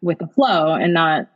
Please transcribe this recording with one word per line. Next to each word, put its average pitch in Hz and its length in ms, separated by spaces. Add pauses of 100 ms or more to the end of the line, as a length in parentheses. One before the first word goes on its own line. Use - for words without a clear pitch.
with 170 160
the 165 100
flow 170 460
and 170 220
not 160 400